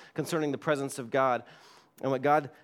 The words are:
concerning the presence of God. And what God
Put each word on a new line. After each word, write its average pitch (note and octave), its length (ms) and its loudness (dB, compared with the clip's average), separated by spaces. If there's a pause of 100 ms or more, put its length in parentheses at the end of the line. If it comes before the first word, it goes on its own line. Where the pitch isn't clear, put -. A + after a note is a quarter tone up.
(140)
concerning D3+ 380 -2
the B2+ 60 -4
presence C#3 420 -2
of A#2 100 -8
God. B2+ 340 2 (580)
And C3+ 100 0
what B2+ 100 0
God C#3+ 280 2 (140)